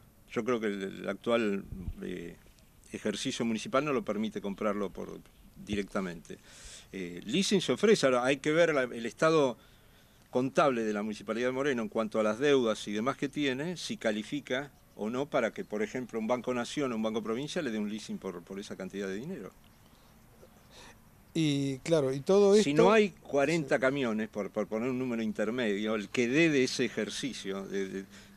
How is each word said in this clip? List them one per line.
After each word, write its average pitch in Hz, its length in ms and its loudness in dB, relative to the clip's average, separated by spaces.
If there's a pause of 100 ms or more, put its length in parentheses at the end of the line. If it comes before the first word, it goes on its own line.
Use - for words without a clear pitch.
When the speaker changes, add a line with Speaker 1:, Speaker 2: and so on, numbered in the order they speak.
(320)
Speaker 1:
Yo 117 120 -2
creo 120 160 0
que 110 60 -2
el, 101 160 -2
el 95 260 -8
actual, 101 560 0 (380)
eh, 87 340 -10 (560)
ejercicio 110 520 -4
municipal 113 400 0
no 151 80 -2
lo 117 120 0
permite 107 360 -4
comprarlo 101 500 -4
por, 87 300 -12 (460)
directamente. 98 720 -6 (520)
Eh, 87 360 -10
leasing 180 340 2
se - 120 0
ofrece, 170 340 6
ahora 123 180 4
hay 139 140 2
que 151 120 -2
ver 160 240 4
la, 131 100 2
el 117 200 -6
estado 147 540 4 (720)
contable 131 540 2
de 107 100 0
la 104 80 -2
Municipalidad 107 460 -4
de 127 40 -2
Moreno 131 300 0
en 107 80 -4
cuanto 110 280 -2
a 107 40 4
las 107 160 2
deudas 127 500 2
y 104 40 -6
demás 113 260 -2
que 143 100 -2
tiene, 147 480 -2
si - 220 -8
califica 127 720 -4 (240)
o 107 140 -4
no 131 160 -2
para 120 260 0
que, 98 140 -8
por 107 160 -2
ejemplo, 117 360 -6
un 110 80 -4
Banco 123 280 0
Nación 127 380 -2
o 113 40 -4
un 110 60 -2
Banco 110 200 -2
Provincia 127 400 -4
le 131 80 -2
dé 107 80 -4
un 104 120 -2
leasing 107 280 -8
por, 87 240 -8
por 98 160 -12
esa 101 160 -10
cantidad 98 320 -8
de 95 100 -4
dinero. 131 360 -10 (1800)
Speaker 2:
Y, 139 440 0
claro, 143 340 2
y 139 80 -4
todo 196 360 6
Speaker 1:
Si 196 180 4
no 151 100 6
Speaker 2:
esto 196 80 8
Speaker 1:
hay 214 180 6
cuarenta 139 640 0
Speaker 2:
Sí. 123 40 2
Speaker 1:
camiones, 120 480 0
por, 98 220 -4
por 104 160 -2
poner 110 240 -2
un 127 80 -2
número 123 240 -2
intermedio, 107 720 0
el 101 140 -4
que 120 180 0
dé 156 220 4
de 139 160 4
ese 127 200 0
ejercicio, 104 840 -6
de, 98 220 -2
de, 95 160 -8 (320)